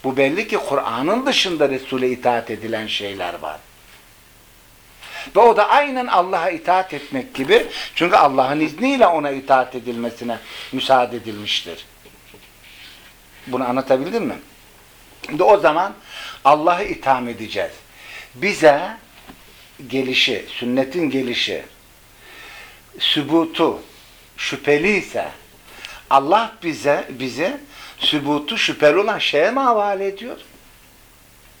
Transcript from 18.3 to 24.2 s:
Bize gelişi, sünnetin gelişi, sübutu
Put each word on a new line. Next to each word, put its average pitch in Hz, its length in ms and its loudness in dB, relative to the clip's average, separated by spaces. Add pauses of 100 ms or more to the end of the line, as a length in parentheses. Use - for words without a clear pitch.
Bize 165 640 4 (880)
gelişi, 127 640 -2
sünnetin 135 600 -2
gelişi, 120 560 -4 (1300)
sübutu 160 840 0 (560)